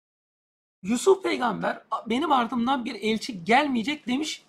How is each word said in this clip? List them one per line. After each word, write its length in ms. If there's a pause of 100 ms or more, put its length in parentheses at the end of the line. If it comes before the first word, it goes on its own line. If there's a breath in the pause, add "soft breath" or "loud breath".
(840)
Yusuf 400
peygamber, 600 (240)
"Benim 260
ardımdan 520
bir 100
elçi 500
gelmeyecek." 640
demiş 420